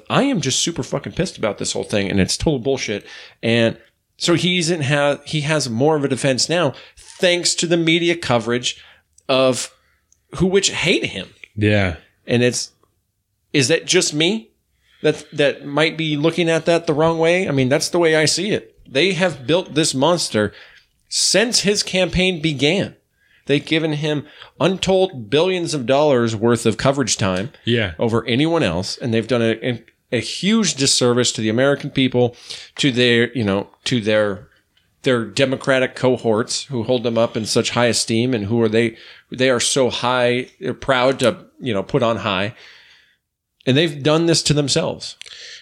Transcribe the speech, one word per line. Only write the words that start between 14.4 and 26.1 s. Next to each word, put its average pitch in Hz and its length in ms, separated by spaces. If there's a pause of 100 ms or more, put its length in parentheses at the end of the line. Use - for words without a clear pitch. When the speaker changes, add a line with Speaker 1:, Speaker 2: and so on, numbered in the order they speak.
Speaker 1:
that, 147 300
that 147 340
might 156 300
be 156 200
looking 165 340
at 160 160
that 170 200
the 156 80
wrong 160 240
way? 175 300
I - 40
mean, 131 160
that's 156 200
the 175 100
way 160 180
I 156 100
see 180 240
it. - 240 (160)
They 170 220
have 156 340
built 165 280
this 151 200
monster 131 580 (580)
since 220 500
his 202 220
campaign 185 580
began. 147 560 (500)
They've 143 180
given 156 300
him 151 320 (340)
untold 185 680
billions 170 440
of 131 120
dollars 131 500